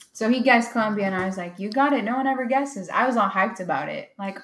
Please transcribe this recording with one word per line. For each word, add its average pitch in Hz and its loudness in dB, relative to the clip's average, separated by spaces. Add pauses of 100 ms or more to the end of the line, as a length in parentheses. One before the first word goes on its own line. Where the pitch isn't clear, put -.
(120)
so 220 -2
he 247 4
guessed 233 4
Colombia, 208 0
and 190 0
I 185 -2
was 190 -4
like, 175 -10
"You 202 -6
got 269 2
it. 226 0
No 233 -2
one 269 0
ever 262 0
guesses." 254 -2
I 220 0
was 254 2
all 202 2
hyped 190 0
about 151 -4
it. 151 -10
Like, 196 -8